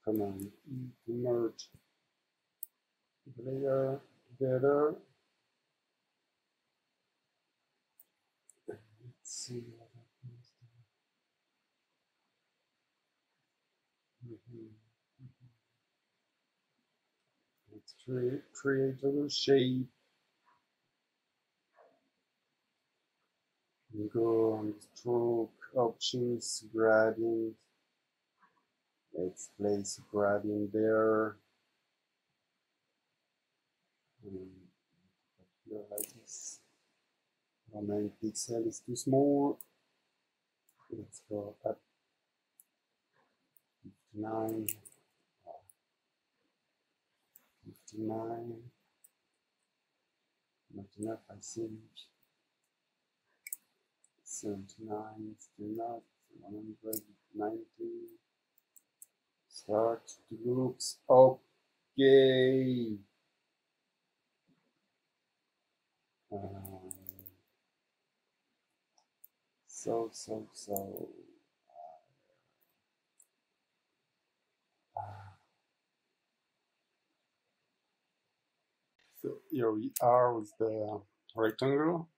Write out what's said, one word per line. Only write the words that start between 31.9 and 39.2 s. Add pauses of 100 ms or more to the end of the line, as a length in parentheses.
Um, (960)
here
like (120)
this. (1120)
Oh,
nine (120)
pixel
is
too
small. (1300)